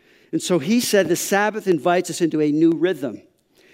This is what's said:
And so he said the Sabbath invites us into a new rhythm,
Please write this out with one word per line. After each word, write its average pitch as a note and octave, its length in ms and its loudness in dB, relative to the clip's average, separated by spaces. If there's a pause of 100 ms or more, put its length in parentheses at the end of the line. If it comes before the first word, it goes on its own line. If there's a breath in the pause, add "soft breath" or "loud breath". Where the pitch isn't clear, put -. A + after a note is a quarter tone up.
(320 soft breath)
And E3 100 -2
so F3+ 160 0
he G3+ 220 2
said G3 280 2
the E3+ 80 2
Sabbath G#3 520 -2
invites F3 420 0
us D#3 100 -6
into D#3+ 200 0
a D3+ 100 2
new D#3+ 220 4
rhythm, D3 500 -4 (520 soft breath)